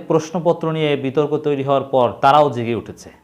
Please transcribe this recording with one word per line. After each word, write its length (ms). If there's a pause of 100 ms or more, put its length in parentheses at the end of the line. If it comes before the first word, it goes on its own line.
প্রশ্নপত্র 640
নিয়ে 240
বিতর্ক 420
তৈরি 260
হওয়ার 200
পর 280 (100)
তারাও 280
জেগে 260
উঠেছে। 360 (120)